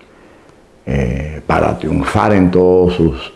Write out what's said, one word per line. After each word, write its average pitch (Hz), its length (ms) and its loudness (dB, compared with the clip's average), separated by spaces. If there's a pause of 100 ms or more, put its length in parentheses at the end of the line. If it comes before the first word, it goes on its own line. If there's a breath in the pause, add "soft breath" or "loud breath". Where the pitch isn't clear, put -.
(880 soft breath)
eh, 67 600 -6
para 80 320 0
triunfar 104 540 -2
en 92 180 4
todos 90 440 4
sus 78 420 -2